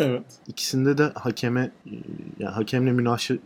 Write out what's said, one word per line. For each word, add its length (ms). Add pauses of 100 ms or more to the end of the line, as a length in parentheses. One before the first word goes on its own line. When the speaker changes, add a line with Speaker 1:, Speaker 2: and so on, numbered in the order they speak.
Speaker 1:
Evet. 220 (240)
Speaker 2:
İkisinde 520
de 40 (120)
hakeme, 580 (140)
e, 40 (480)
ya 180
hakemle 360
münaşı-, 540